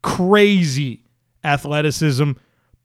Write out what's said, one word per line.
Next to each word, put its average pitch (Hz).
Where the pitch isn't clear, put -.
crazy 180
athleticism, 147